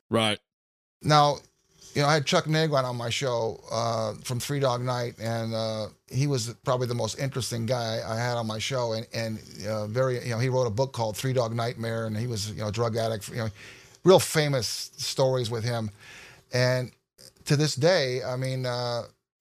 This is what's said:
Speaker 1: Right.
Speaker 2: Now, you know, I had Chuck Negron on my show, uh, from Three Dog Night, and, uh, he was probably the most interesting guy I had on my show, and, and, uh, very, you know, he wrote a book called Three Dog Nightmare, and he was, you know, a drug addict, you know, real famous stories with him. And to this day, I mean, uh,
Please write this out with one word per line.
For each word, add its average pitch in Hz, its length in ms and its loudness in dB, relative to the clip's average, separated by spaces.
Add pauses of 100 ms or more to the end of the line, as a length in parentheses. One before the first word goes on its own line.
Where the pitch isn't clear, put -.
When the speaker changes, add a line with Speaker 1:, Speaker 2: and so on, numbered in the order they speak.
(120)
Speaker 1:
Right. 110 280 2 (640)
Speaker 2:
Now, 147 380 6 (560)
you 147 80 4
know, 143 40 4
I 147 60 6
had 151 140 4
Chuck 170 180 4
Negron 151 380 2
on 123 120 -4
my 120 140 -4
show, 117 500 -2 (120)
uh, 113 420 0 (100)
from 123 160 -4
Three 143 200 -2
Dog 123 220 2
Night, 123 380 -2
and, 113 360 -2
uh, 110 320 -4 (200)
he 131 200 0
was 120 260 -2 (100)
probably 127 220 0
the 117 80 -2
most 113 240 -4
interesting 131 480 -4
guy 117 400 -2
I 110 120 -4
had 120 180 0
on 117 100 -2
my 110 140 -6
show, 120 340 -2
and, 113 200 -6
and, 113 260 -4 (280)
uh, 107 200 -4
very, 123 360 0
you 123 60 -6
know, 113 100 -2
he 131 100 2
wrote 127 180 2
a 113 40 -2
book 131 200 0
called - 260 -2
Three 131 160 -2
Dog 117 220 0
Nightmare, 113 500 -2
and 110 100 -4
he 113 120 -2
was, 107 240 -4
you - 60 -10
know, 107 100 -4
a 104 40 -2
drug 113 260 0
addict, 113 320 -2
you - 80 -8
know, 110 120 -2 (540)
real 180 160 10
famous 143 800 -2
stories 131 520 0
with 113 140 -4
him. 117 260 -2 (640)
And 127 380 2 (540)
to 151 100 4
this 147 200 2
day, 135 480 2
I 127 120 -4
mean, 131 320 -4
uh, 120 360 -2 (380)